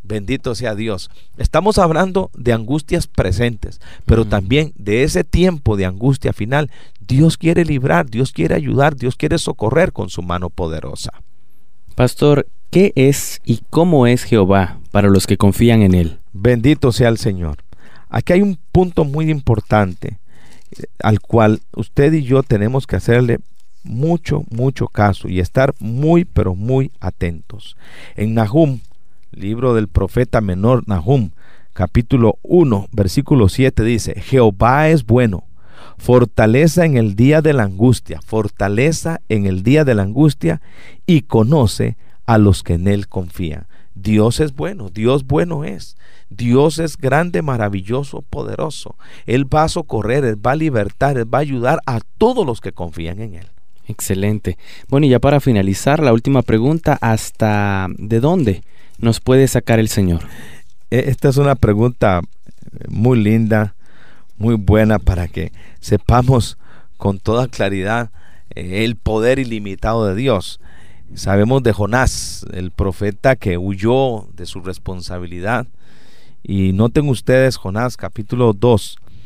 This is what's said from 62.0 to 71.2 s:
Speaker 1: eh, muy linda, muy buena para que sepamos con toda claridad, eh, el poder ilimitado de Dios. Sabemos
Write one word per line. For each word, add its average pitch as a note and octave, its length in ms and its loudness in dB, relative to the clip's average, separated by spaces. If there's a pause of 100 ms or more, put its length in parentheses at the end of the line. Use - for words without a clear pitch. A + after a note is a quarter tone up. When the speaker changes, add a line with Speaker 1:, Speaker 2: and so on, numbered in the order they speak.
Speaker 1:
eh, - 680 -12
muy A#2+ 320 2
linda, G#2+ 540 2 (640)
muy A2+ 160 0
buena G#2+ 460 4
para F2 280 0
que E2+ 240 -6 (280)
sepamos B2 800 2 (380)
con G2 200 -2
toda A#2 300 0
claridad, G#2+ 640 -2 (400)
eh, F#2 340 -4
el A#2 100 -2
poder A2+ 440 0
ilimitado A2 640 -2
de F#2+ 80 0
Dios. A2 460 -2 (560)
Sabemos G#2+ 480 2